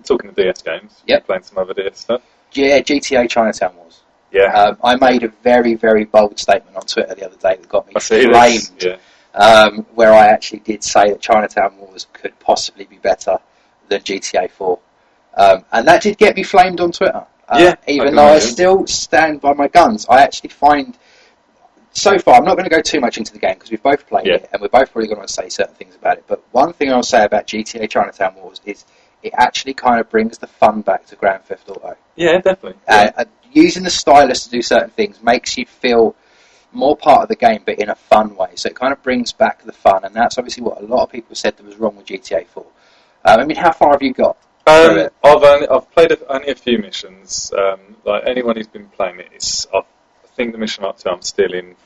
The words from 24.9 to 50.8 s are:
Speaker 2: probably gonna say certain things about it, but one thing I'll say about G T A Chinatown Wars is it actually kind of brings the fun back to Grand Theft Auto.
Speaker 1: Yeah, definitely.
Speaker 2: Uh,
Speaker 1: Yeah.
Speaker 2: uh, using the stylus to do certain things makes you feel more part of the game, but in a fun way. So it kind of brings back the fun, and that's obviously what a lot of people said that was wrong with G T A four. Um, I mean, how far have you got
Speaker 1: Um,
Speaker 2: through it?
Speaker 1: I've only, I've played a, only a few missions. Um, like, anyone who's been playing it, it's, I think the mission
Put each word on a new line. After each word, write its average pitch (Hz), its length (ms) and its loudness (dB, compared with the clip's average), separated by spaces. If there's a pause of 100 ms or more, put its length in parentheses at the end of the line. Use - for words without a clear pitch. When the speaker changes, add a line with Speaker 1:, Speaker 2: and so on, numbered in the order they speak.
Speaker 2:
probably 110 160 -6
gonna 104 200 -12
say - 200 -10
certain - 280 -8
things - 180 -20
about - 240 -4
it, - 80 -20
but - 240 -8
one 147 220 0
thing 135 200 -4
I'll 123 120 0
say 110 200 2
about 104 220 -2
G 107 160 -10
T 117 160 -14
A 110 80 -6
Chinatown 98 480 -6
Wars 92 320 -20
is 101 180 -16 (380)
it 107 140 -12
actually 123 380 -4
kind 117 260 -2
of - 100 -8
brings 113 280 -2
the - 80 -16
fun 107 360 -2
back 92 240 -6
to - 100 -20
Grand 98 280 -4
Theft - 260 -18
Auto. - 260 -18 (200)
Speaker 1:
Yeah, 170 220 0
definitely. 185 360 -4 (140)
Speaker 2:
Uh, 104 160 4
Speaker 1:
Yeah. 107 120 0
Speaker 2:
uh, - 80 -6 (280)
using 170 320 2
the 180 60 -6
stylus 143 540 0
to - 60 -20
do 120 100 -6
certain - 300 -2
things 104 320 -8
makes 120 340 -4
you 123 80 -10
feel 117 500 -2 (580)
more 127 240 -2
part 131 260 2
of - 60 -8
the 220 80 -6
game, 113 280 -2
but 104 140 -6
in 104 100 -6
a 92 60 -8
fun 107 420 -4
way. 92 200 -8
So - 120 -10
it - 60 -10
kind 131 180 -6
of - 100 -12
brings 123 300 -6
back - 300 -4
the 110 100 -16
fun, 98 320 0
and 98 100 -16
that's 117 220 -2
obviously 123 260 -10
what 110 200 -8
a - 20 -14
lot 113 200 -2
of - 60 -6
people 113 240 -18
said - 220 -6
that 101 80 -20
was 101 120 -20
wrong 107 200 -6
with 98 100 -20
G 95 120 -12
T - 160 -10
A - 100 -4
four. - 220 -20 (580)
Um, 110 160 6
I 139 60 -4
mean, 156 100 -4
how 165 160 2
far 151 200 2
have 139 100 2
you 131 100 -2
got - 240 -2 (300)
Speaker 1:
Um, 156 240 8
Speaker 2:
through 165 140 2
it? - 80 -8 (120)
Speaker 1:
I've 147 180 6
only, 143 260 6
I've - 240 -2
played 160 200 4
a, 143 60 0 (120)
only 139 180 -6
a 131 60 -6
few 120 240 -4
missions. 95 800 -14
Um, 98 480 -4
like, 104 220 -4
anyone 123 300 -4
who's 107 100 -12
been 104 220 -20
playing 90 320 -10
it, - 140 -20
it's, - 380 -10
I 95 80 -2 (540)
think 117 180 -8
the 113 60 -16
mission 107 260 -10